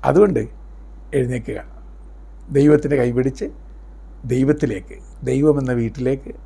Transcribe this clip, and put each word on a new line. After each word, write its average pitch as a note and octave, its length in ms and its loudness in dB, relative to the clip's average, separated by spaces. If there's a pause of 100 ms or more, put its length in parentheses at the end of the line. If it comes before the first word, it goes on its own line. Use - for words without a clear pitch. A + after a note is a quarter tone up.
അതുകൊണ്ട് D#3 380 4 (720)
എഴുന്നേൽക്കുക, B2 460 -4 (880)
ദൈവത്തിൻ്റെ D3 480 4
കൈപിടിച്ച് B2+ 500 0 (800)
ദൈവത്തിലേക്ക്, C3 720 -2 (280)
ദൈവമെന്ന C3+ 480 2
വീട്ടിലേക്ക് B2 580 -2 (160)